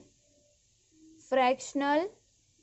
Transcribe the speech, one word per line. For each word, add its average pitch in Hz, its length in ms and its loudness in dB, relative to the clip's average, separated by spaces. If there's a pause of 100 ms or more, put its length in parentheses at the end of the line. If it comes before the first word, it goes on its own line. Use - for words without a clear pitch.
(1300)
फ्रैक्शनल 277 800 0 (540)